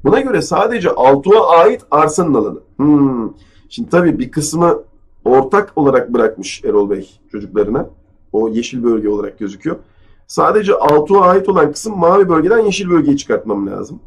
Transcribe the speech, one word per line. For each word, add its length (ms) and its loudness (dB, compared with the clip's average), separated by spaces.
Buna 180 2
göre 200 -2
sadece 480 -2
altı 400 2
ait 420 4
arsanın 420 0
alanı. 260 -2
Hmm. 580 2
Şimdi 200 -10
tabii 300 2
bir 120 -6
kısmı 520 -2
ortak 500 2
olarak 380 0
bırakmış 520 -4
Erol 240 0
Bey 300 -8
çocuklarına. 580 -4
O 180 -2
yeşil 340 -6
bölge 260 0
olarak 300 -6
gözüküyor. 360 -10
Sadece 460 0
altı 440 2
ait 320 4
olan 220 2
kısım 260 -10
mavi 320 4
bölgeden 300 2
yeşil 300 -2
bölgeyi 280 2
çıkartmam 500 -4
lazım. 400 -12